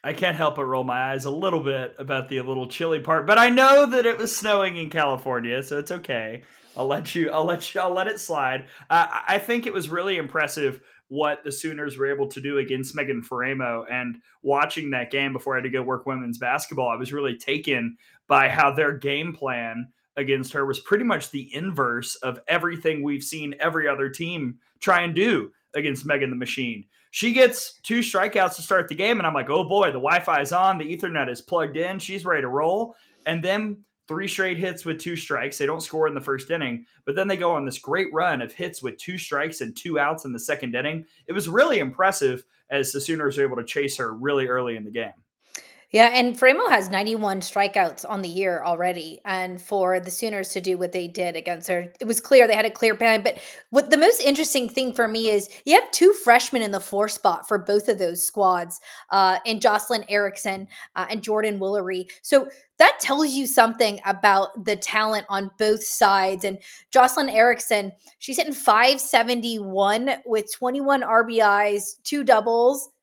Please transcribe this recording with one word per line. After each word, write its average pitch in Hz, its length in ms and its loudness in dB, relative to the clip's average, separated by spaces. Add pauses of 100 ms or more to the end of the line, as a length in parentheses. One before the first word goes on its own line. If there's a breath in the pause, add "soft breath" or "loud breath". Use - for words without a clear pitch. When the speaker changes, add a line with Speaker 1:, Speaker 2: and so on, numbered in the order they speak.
Speaker 1:
I 156 120 -6
can't 175 200 0
help 156 220 0
but 143 80 -4
roll 131 180 -2
my 127 300 -2
eyes 135 140 -6
a 143 40 -4
little 170 300 0
bit 135 380 -4
about 135 320 -6
the, 135 80 -4
a 127 40 -4
little 127 240 -6
chilly 160 340 -4
part, 151 260 0
but 208 100 6
I 240 140 8
know 269 340 8
that 240 220 2
it 233 100 2
was 226 180 -6
snowing 196 440 0
in 160 100 -8
California, 131 760 -2
so 143 160 -6
it's 147 120 -8
okay. 127 500 -8 (340 soft breath)
I'll 131 120 -4
let 139 280 -4
you, 160 160 -2
I'll 160 140 0
let 170 300 -4
you, 185 80 -2
I'll 180 100 0
let 185 140 -2
it 214 120 -6
slide. 131 440 -4 (260 loud breath)
Uh, 165 220 4
I, - 240 -2
I 208 40 0
think 233 280 -2
it 208 80 -6
was 156 160 -4
really 180 260 -2
impressive 147 640 -4 (280 soft breath)
what 147 360 -2
the 139 80 -8
Sooners 147 460 -8
were 139 120 0
able 139 180 -2
to 135 120 -12
do 143 160 -4
against 135 380 -4
Megan 135 260 -4
Faremo, 123 680 -4
and 123 320 -6 (180 soft breath)
watching 147 480 0
that 127 220 -4
game 139 240 -2
before 131 180 -4
I 127 60 0
had 127 60 -4
to 131 40 -4
go 131 140 -2
work 127 240 -6
women's 127 320 -6
basketball, 127 500 -4
I 113 80 -2
was 131 160 -8
really 139 240 -4
taken 135 640 -4 (280 soft breath)
by 135 220 4
how 143 220 4
their 143 260 0
game 143 380 -6
plan 120 520 -8 (300)
against 135 380 -2
her 139 100 0
was 139 160 -4
pretty 214 240 0
much 175 260 -2
the 139 240 -12
inverse 135 600 -4
of 127 340 -8
everything 165 540 -2
we've 143 200 -4
seen 147 380 -10
every 160 260 0
other 139 220 0
team 151 520 -8 (200)
try 180 220 2
and 170 120 -4
do 180 380 0 (220)
against 143 320 -4
Megan 139 240 0
the 127 60 -6
Machine. 123 500 -8 (260)
She 233 200 -2
gets 247 500 2
two 233 180 -2
strikeouts 202 540 0
to 165 80 -12
start 180 240 0
the 180 80 -10
game, 208 240 0
and 170 80 -2
I'm 156 80 0
like, 135 160 -4
"Oh 170 140 2
boy, 190 220 2
the 143 80 0
Wi-Fi's 143 580 0
on, 185 260 2
the 160 180 -6
Ethernet 160 320 -4
is 120 120 -8
plugged 156 360 -2
in, 180 220 -4
she's 190 260 -10
ready 165 180 0
to 127 60 -4
roll." 175 460 -2 (320 soft breath)
And 165 160 -4
then 208 360 -4 (280)
three 185 220 -8
straight 185 300 -4
hits 180 260 -6
with 160 160 -6
two 170 160 -8
strikes. 139 420 -6
They 143 80 -2
don't 160 160 -4
score 156 240 -2
in 147 80 -2
the 135 60 -6
first 139 320 -6
inning, 127 340 -6 (200 soft breath)
but 143 100 -4
then 196 100 0
they 190 100 -2
go 175 140 0
on 147 140 -2
this 127 160 -8
great 160 320 -4
run 156 280 0
of 117 120 -10
hits 175 280 -10
with 127 160 -10
two 180 220 -12
strikes 160 420 -6
and 117 160 -8
two 160 220 -4
outs 151 260 -2
in 135 80 -8
the 120 60 -8
second 131 380 -6
inning. 156 280 -6 (220 soft breath)
It 165 60 -10
was 180 160 -4
really 254 320 2
impressive 135 640 0 (260)
as 135 220 -2
the 143 80 -4
Sooners 143 380 -2
were 139 40 2
able 127 140 0
to 120 80 -6
chase 143 320 -4
her 113 180 -6
really 135 320 -2
early 123 300 -2
in 107 80 -10
the 107 80 -12
game. 113 180 -6 (840 loud breath)
Speaker 2:
Yeah, 226 200 8
and 247 260 2
Faremo 277 320 4
has 202 180 4
ninety-one 202 520 -2
strikeouts 196 680 0
on 202 140 -6
the 180 60 -6
year 175 360 -2
already, 170 600 -2
and 185 360 -6
for 185 380 0
the 180 100 -6
Sooners 202 420 -6
to 190 100 -6
do 180 180 -2
what 180 140 -4
they 180 160 -4
did 175 260 -6
against 165 320 -8
her, 175 320 -4
it 254 80 -10
was 220 140 0
clear 254 260 8
they 220 80 4
had 214 100 2
a 220 60 0
clear 220 240 2
plan. 220 300 2
But - 160 -2 (300 loud breath)
what 277 200 4
the 311 60 8
most 403 240 6
interesting 277 480 2
thing 254 240 -2
for 233 160 0
me 226 220 0
is 202 180 2 (160 loud breath)
you 294 100 6
have - 160 6
two 370 220 8
freshmen 240 500 4
in 208 80 -2
the 196 80 -4
four 208 300 -2
spot - 400 0
for 208 100 2
both 202 300 0
of 208 100 0
those 175 260 -2
squads, 180 560 0 (300 loud breath)
uh, 190 340 4
in 220 140 -2
Jocelyn 208 500 2
Erickson, 196 600 -2 (260 loud breath)
uh, 185 160 -4
and 214 140 -6
Jordan 214 340 0
Woolery. 190 500 -2 (140)
So 269 260 4 (300 loud breath)
that 370 220 6
tells 285 320 0
you 269 160 -2
something 226 580 2
about 196 580 2
the 208 120 0
talent 214 520 -2
on 196 300 -4
both 214 240 2
sides. 196 600 4
And 196 140 -4 (340 loud breath)
Jocelyn 262 360 6
Erickson, 220 640 4 (300 soft breath)
she's 269 160 -8
hitting 311 160 -2
five 254 480 4
seventy-one 226 1200 0
with 220 300 -2
twenty-one 269 480 0
R 226 220 4
B 226 160 0
Is, 208 640 2
two 285 180 -4
doubles 233 680 4 (120)